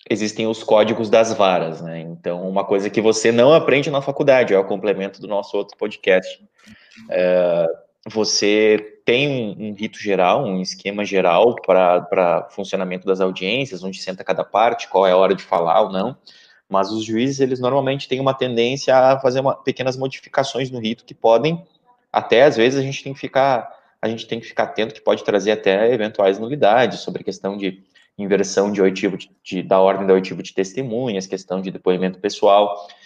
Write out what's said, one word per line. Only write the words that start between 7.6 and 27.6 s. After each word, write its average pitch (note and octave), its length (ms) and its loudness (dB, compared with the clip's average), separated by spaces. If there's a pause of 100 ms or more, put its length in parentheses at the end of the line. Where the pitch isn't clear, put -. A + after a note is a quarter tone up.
você G#2+ 960 0
tem C3+ 240 2
um, A2 400 -6
um G#2 40 -10
rito G#2 240 -10
geral, G2 460 2
um F#2+ 180 -4
esquema G2+ 440 -6
geral F#2+ 500 2
pra, F2+ 460 2
pra F2+ 480 0
funcionamento F#2+ 580 -8
das F#2+ 140 0
audiências, F#2+ 600 -4
onde F#2+ 200 -10
senta F#2 240 -10
cada F2+ 180 -2
parte, - 460 0
qual F#2+ 180 4
é F2+ 40 4
a F2+ 60 6
hora F#2+ 160 4
de F#2 100 -4
falar F2 380 0
ou G2+ 80 0
não, G2 280 -6 (500)
mas G2 240 -2
os A2 140 -6
juízes, B2 340 -2
eles B2+ 220 0
normalmente C3+ 480 -2
têm C3 100 0
uma C3+ 140 2
tendência B2+ 600 0
a C3 280 6
fazer C3 180 0
uma, C3 160 0
pequenas B2+ 400 -4
modificações C3+ 720 -4
no B2+ 100 -10
rito A2 260 -6
que - 80 -20
podem, C#3+ 520 2 (460)
até A2 320 4
às D3 140 6
vezes B2+ 200 2
a C3+ 60 -2
gente C3+ 180 -8
tem C3+ 120 -12
que C3+ 80 -16
ficar, C3 480 0 (320)
a A2 80 -2
gente A2+ 180 -8
tem A#2 140 -8
que - 60 -18
ficar - 160 -4
atento A2 300 -4
que - 80 -20
pode - 220 -2
trazer G#2 280 0
até G#2+ 420 2
eventuais G#2+ 440 0
nulidades A2+ 600 2
sobre F2+ 220 -10
a - 20 -20
questão G2 320 -8
de G2 260 -6 (380)